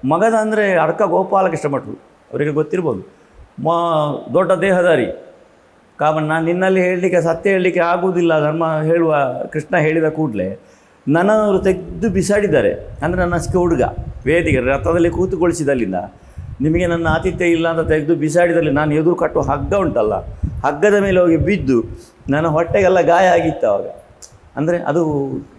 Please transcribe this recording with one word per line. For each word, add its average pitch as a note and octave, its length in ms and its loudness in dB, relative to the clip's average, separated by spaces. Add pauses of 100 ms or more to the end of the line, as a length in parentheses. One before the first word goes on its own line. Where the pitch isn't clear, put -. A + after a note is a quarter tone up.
ಮಗಧ F#3 280 2
ಅಂದರೆ G#3+ 400 0
ಅರ್ಕ D#3+ 280 0
ಗೋಪಾಲಕೃಷ್ಣ F#3 680 0
ಭಟ್ರು, B2 240 -6 (400)
ಅವರಿಗೆ D3 180 -2
ಗೊತ್ತಿರ್ಬೋದು. D3+ 500 -2 (640)
ಮ-, D#3 720 -2
ದೊಡ್ಡ F3+ 180 2
ದೇಹಧಾರಿ. F3 540 2 (920)
ಕಾಮ-, D#3 260 0
"ನಾನು D#3 240 -2
ನಿನ್ನಲ್ಲಿ F#3 360 2
ಹೇಳಲಿಕ್ಕೆ, F3+ 380 0
ಸತ್ಯ E3 300 0
ಹೇಳಲಿಕ್ಕೆ F#3 300 0
ಆಗುವುದಿಲ್ಲ," E3+ 600 2
ಧರ್ಮ D#3 420 0
ಹೇಳುವ D#3+ 340 2 (360)
ಕೃಷ್ಣ D3+ 240 -4
ಹೇಳಿದ D#3+ 280 2
ಕೂಡಲೇ A#2+ 560 -4 (480)
ನನ್ನವರು G3+ 500 2
ತೆಗೆದು F#3 520 -2
ಬಿಸಾಡಿದ್ದಾರೆ. F3+ 600 2 (300)
ಅಂದರೆ F3 180 -2
ನನ್ನ F3 160 0
ಚಿಕ್ಕ E3 200 -2
ಹುಡುಗ E3+ 260 2 (440)
ವೇದಿಕೆ D3+ 340 2
ರಥದಲ್ಲಿ D#3 500 0
ಕೂತುಗೊಳಿಸಿದಲ್ಲಿಂದ, D#3 840 -2 (680)
"ನಿಮಗೆ D#3+ 260 0
ನನ್ನ E3+ 220 -2
ಆತಿಥ್ಯ E3+ 360 -2
ಇಲ್ಲ" E3 240 2
ಅಂತ E3 200 -2
ತೆಗೆದು D#3 280 0
ಬಿಸಾಡಿದಲ್ಲಿ D#3+ 540 2
ನಾನು D3 240 0
ಎದುರು D#3+ 200 2
ಕಟ್ಟುವ E3 280 -2
ಹಗ್ಗ C#3 320 -2
ಉಂಟಲ್ಲ, A#2 400 0 (520)
ಹಗ್ಗದ F#3+ 280 2
ಮೇಲೆ G3 260 2
ಹೋಗಿ E3+ 160 4
ಬಿದ್ದು C#3+ 460 0 (480)
ನನ್ನ D3+ 160 0
ಹೊಟ್ಟೆಗೆಲ್ಲ F3 540 2
ಗಾಯ E3+ 260 4
ಆಗಿತ್ತು E3 400 0
ಆವಾಗ. G2+ 200 0 (680)
ಅಂದರೆ D#3+ 220 0
ಅದು D3 500 -2 (300)